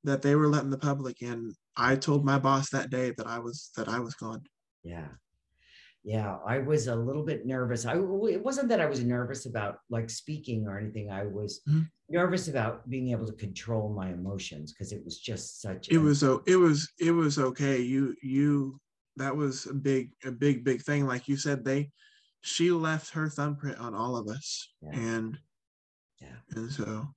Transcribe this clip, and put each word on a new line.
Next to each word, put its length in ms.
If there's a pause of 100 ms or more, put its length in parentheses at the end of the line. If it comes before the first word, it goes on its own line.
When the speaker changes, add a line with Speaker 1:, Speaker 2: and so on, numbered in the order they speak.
Speaker 1:
that 180
they 140
were 100
letting 240
the 80
public 420
in, 320 (240)
I 200
told 280
my 140
boss 320
that 200
day 260
that 100
I 140
was, 360
that 120
I 100
was 160
gone. 300 (400)
Speaker 2:
Yeah. 240 (960)
Yeah, 320 (100)
I 140
was 260
a 80
little 300
bit 200
nervous. 420
I, 80
w-, 380
it 120
wasn't 240
that 120
I 60
was 160
nervous 440
about, 340 (100)
like, 180
speaking 600
or 100
anything. 320
I 140
was 440
Speaker 1:
Mm-hmm. 120 (280)
Speaker 2:
nervous 380
about 420
being 220
able 160
to 60
control 600
my 180
emotions 640
'cause 200
it 120
was 140
just 420
such 280
Speaker 1:
It 80
Speaker 2:
a 40
Speaker 1:
was 220
o-, 240
it 80
was, 460
it 100
was 300
okay. 420
You, 400
you, 580 (360)
that 200
was 300
a 80
big, 380 (120)
a 60
big, 320
big 200
thing. 240
Like 200
you 100
said, 280
they, 260 (520)
she 280
left 400
her 180
thumbprint 520
on 160
all 200
of 120
us. 400 (120)
Speaker 2:
Yeah. 160
Speaker 1:
And, 420 (840)
Speaker 2:
Yeah. 160 (180)
Speaker 1:
and 160
so. 460